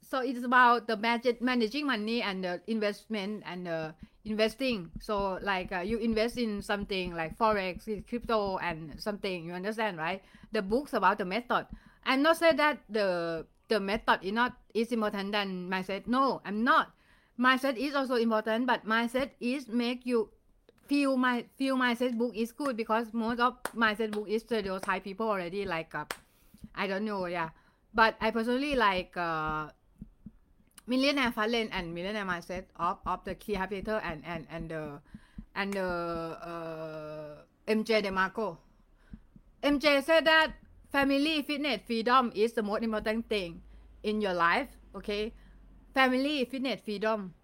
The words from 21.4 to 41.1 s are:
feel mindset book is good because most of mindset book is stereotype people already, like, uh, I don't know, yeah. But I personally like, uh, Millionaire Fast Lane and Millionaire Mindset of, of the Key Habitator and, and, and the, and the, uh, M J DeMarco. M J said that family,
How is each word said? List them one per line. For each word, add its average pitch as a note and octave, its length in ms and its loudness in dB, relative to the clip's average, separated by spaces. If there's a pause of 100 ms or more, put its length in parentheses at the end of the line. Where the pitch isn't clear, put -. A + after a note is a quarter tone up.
feel C4+ 200 0
mindset B3 380 0
book A3+ 200 0
is A3+ 160 -2
good C4+ 260 -4
because A3 340 -2
most A#3 280 -2
of B3 160 2 (200)
mindset A3 360 0
book G#3 180 -6
is A3 140 0
stereotype G3 600 -2
people G3+ 240 -4
already, G3 380 -2
like, E3 300 -6
uh, D3+ 100 -6 (680)
I G3 120 -2
don't G3 180 -2
know, G3+ 220 -4
yeah. E3+ 220 -4 (440)
But A3 260 6
I A3 120 2
personally B3 440 0
like, G3 400 2
uh, D#3 520 -2 (1200)
Millionaire C4 460 2
Fast A3 200 0
Lane A3+ 200 0
and E3+ 220 -6
Millionaire G3 320 -6
Mindset F3+ 400 -6 (100)
of, F3+ 300 -2
of F3+ 180 -4
the F#3+ 120 -8
Key - 180 -6
Habitator G3 500 -4
and, D#3+ 220 -6
and, E3 260 -8
and E3 180 -10
the, D3+ 300 -8 (560)
and G3 180 -2
the, G3 80 -2
uh, E3 1500 -6 (320)
M A3 160 2
J A3 180 2
DeMarco. F#3+ 560 -2 (1040)
M C#4+ 180 2
J C#4+ 220 4
said D#4+ 240 6
that D#4+ 280 6 (380)
family, C#4 520 2